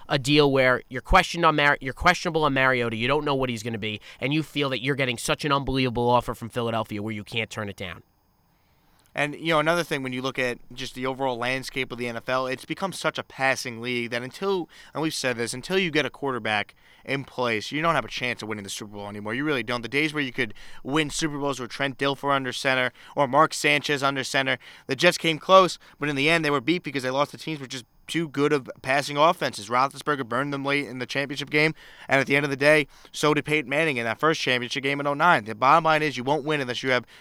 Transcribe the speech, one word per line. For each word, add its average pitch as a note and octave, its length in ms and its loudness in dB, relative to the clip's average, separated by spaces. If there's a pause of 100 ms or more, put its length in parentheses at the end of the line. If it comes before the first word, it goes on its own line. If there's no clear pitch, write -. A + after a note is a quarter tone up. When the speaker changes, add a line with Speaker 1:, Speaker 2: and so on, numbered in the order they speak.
Speaker 1:
a D3+ 120 0
deal C#3+ 320 4
where B2+ 360 4
you're B2+ 140 -8
questioned F3 440 4
on D#3 100 6
Mar-, C#3+ 260 4
you're C3 120 -6
questionable E3 500 2
on C#3+ 100 2
Mariota, B2+ 420 2
you A2+ 120 -2
don't D3 180 0
know D3 80 0
what C3 160 0
he's A2+ 140 -6
gonna A2+ 160 -6
be, G#2+ 200 -6 (220)
and C3+ 140 0
you D#3 80 0
feel C#3+ 260 -2
that B2 140 -4
you're C3+ 120 0
getting B2 220 -2
such - 280 -4
an D3 60 0
unbelievable C3 560 0
offer A#2+ 280 2
from A#2 120 -12
Philadelphia A2 540 -4
where A2 120 -6
you G#2 100 -10
can't A2+ 260 -6
turn G#2+ 200 -8
it G2 60 -12
down. F2+ 280 -12 (1160)
Speaker 2:
And, D3 160 -2
you D#3 120 -6
know, D#3+ 120 4
another E3 240 2
thing, D3 180 -4
when C3 120 -6
you B2+ 80 -6
look C3 180 -4
at B2 200 -2 (140)
just B2 220 -12
the B2+ 100 -6
overall C3 320 -2
landscape B2+ 540 -4
of A#2+ 60 -8
the A#2+ 100 -6
N A#2 80 -6
F A#2 140 -8
L, C3 180 0
it's B2+ 160 -6
become F3 300 -6
such - 240 -4
a A#2 60 -6
passing B2+ 580 -2
league A#2+ 300 -4
that A#2+ 120 -4
until, F#3+ 460 -4 (240)
and C#3+ 100 -2
we've D#3+ 100 -2
said B2 220 -2
this, A2+ 180 -4
until C3 240 -4
you F#3 140 2
get C#3+ 140 2
a B2 40 -4
quarterback A2 640 -2 (300)
in C3 220 -4
place, A#2 440 -2
you D3 120 -4
don't E3 140 2
have C3 100 0
a - 20 -14
chance A#2+ 340 -4
of G#2+ 60 -8
winning G#2+ 160 -6
the F#2+ 60 -12
Super G#2 240 -10
Bowl G2+ 160 -10
anymore. G#2 240 -8
You C3 100 -2
really D3 180 0
don't. A#2+ 200 -4
The A2+ 80 -10
days D3 240 0
where D3+ 100 -2
you B2+ 80 -6
could A#2 220 -2 (320)
win D3 240 0
Super D3 280 -4
Bowls C#3 220 -2
with A#2+ 100 -8
Trent C#3 280 -4
Dilfer C#3 360 0
under C3 200 0
center C3 400 0 (200)
or C#3 140 2
Mark D3+ 260 4
Sanchez D3 480 2
under C#3 220 0
center, C3 340 0 (300)
the C3+ 80 -2
Jets E3+ 220 4
came D#3+ 200 0
close, F#3 420 6 (200)
but C#3+ 80 -2
in D3 80 -2
the C#3 140 2
end, E3 160 4
they D3 40 2
were C#3+ 120 2
beat E3 220 0
because C#3 200 -4
they B2+ 60 -2
lost C#3 220 0
to D#3 60 -14
teams D#3 220 -8
with C3 120 -12
just C3+ 120 -10 (240)
too E3 200 -2
good C#3+ 240 2
of C3+ 160 0 (140)
passing C#3 360 -2
offenses. C#3+ 520 2
Roethlisberger C3+ 580 0
burned C3 240 -2
them C#3 140 -6
late C#3 220 0
in B2 100 -12
the B2+ 80 -6
championship C#3 460 -6
game, D#3 240 2 (320)
and C3+ 120 4
at C3 60 2
the C#3 100 2
end C#3+ 80 4
of D3 60 -2
the C3+ 80 -2
day, D3 300 6 (240)
so D3+ 240 2
did D3 100 0
Peyton D3+ 240 -2
Manning D3 280 0
in A#2 80 -2
that A2 140 -2
first D#3 220 2
championship B2+ 400 0
game C#3 180 -2
in C#3+ 60 -4
oh C#3+ 80 0
nine. D3 320 4
The A2 80 -8
bottom C3+ 300 6
line D#3 180 4
is D3 160 -2
you B2 60 -6
won't C#3 200 0
win D3+ 160 0
unless B2 220 -4
you C3 80 -2
have B2 160 2 (160)